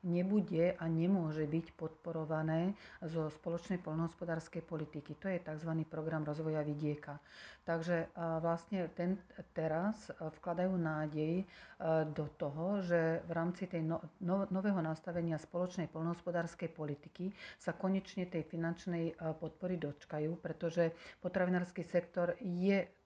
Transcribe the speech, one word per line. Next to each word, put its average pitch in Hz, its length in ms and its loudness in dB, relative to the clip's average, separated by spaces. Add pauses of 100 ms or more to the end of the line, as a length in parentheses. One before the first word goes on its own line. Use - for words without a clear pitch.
nebude 180 720 4
a 165 160 -6
nemôže 160 560 4
byť 165 320 -2
podporované 160 960 0 (240)
zo 160 320 -2
spoločnej 170 480 -4
poľnohospodárskej 165 880 -2
politiky. 151 560 -6
To 196 80 0
je 175 80 0
takzvaný 160 480 -2
program 156 400 -2
rozvoja 156 320 0
vidieka. 147 640 -2 (400)
Takže, 165 480 0
e, - 80 -10 (240)
vlastne 170 480 0
ten, 180 240 0 (400)
teraz, 165 560 0
e, 160 160 -8
vkladajú 180 480 0
nádej, 156 640 2
e, 196 60 -2 (680)
do 147 240 -2
toho, 170 480 0
že 170 400 4
v 170 80 -6
rámci 175 400 0
tej 160 160 0
no-, 165 160 0 (160)
no-, 190 320 2
nového 190 320 2
nastavenia 160 560 0
spoločnej 180 480 -2
poľnohospodárskej 170 800 -2
politiky 156 640 -4 (240)
sa - 160 -4
konečne 190 560 0
tej 160 160 -2
finančnej, 165 640 -2
e, 165 60 -2 (260)
podpory 175 400 -4
dočkajú, 151 640 -2
pretože 165 480 2 (320)
potravinársky 180 640 0
sektor 175 560 2
je 185 480 4 (140)